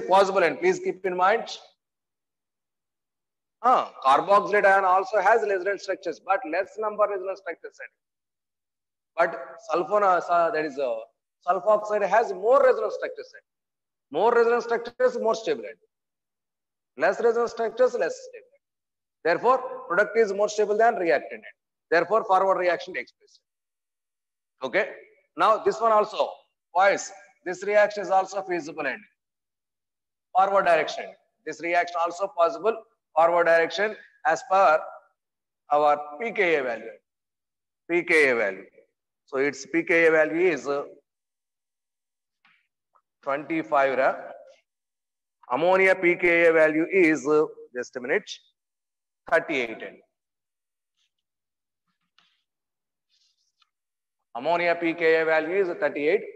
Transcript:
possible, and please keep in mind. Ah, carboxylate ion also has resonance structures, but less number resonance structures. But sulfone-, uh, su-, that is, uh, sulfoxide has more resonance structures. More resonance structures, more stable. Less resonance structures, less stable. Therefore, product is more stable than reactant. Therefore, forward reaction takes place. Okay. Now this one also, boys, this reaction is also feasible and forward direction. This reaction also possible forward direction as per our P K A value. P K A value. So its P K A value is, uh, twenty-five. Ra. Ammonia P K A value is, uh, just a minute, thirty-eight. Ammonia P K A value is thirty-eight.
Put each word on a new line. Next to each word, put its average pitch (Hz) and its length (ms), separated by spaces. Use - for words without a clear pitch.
possible, 190 340
and 156 180
please 175 200
keep 185 260
in 185 100
mind. 185 280
Ah, 208 320
carboxylate 185 640
ion 196 180
also 190 360
has 214 240
resonance 196 400
structures, 175 420
but 190 140
less 190 280
number 214 280
resonance 190 340
structures. 156 360
But 175 240
sulfone-, 180 300
uh, 185 200
su-, 170 340
that 156 100
is, 139 140
uh, 123 160
sulfoxide 208 600
has 202 260
more 233 300
resonance 220 320
structures. - 360
More 196 240
resonance 233 300
structures, 233 560
more 220 160
stable. 135 300
Less 185 240
resonance 233 300
structures, 226 420
less 190 220
stable. - 300
Therefore, 185 640
product 202 300
is 208 160
more 202 160
stable 208 280
than 226 180
reactant. 143 480
Therefore, 175 320
forward 190 340
reaction 175 380
takes 120 160
place. - 280
Okay. 160 260
Now 202 200
this 190 200
one 226 120
also, 180 400
boys, - 380
this 180 180
reaction 208 380
is 170 80
also 190 320
feasible 156 460
and 123 120
forward 196 300
direction. 156 400
This 151 160
reaction 175 380
also 170 360
possible 170 400
forward 170 280
direction 165 520
as 156 240
per 185 300
our 147 280
P 226 120
K 175 240
A 139 80
value. 113 260
P 170 140
K 156 280
A 123 60
value. 101 300
So - 120
its 139 300
P 165 160
K 165 240
A 160 40
value 160 380
is, 135 180
uh, 143 180
twenty-five. 143 760
Ra. 139 200
Ammonia 185 420
P 175 220
K 170 320
A 165 40
value 160 400
is, 156 360
uh, 151 180
just 123 200
a 127 40
minute, 147 280
thirty-eight. 160 540
Ammonia 170 440
P 165 140
K 160 280
A 160 40
value 160 300
is 196 120
thirty-eight. 147 420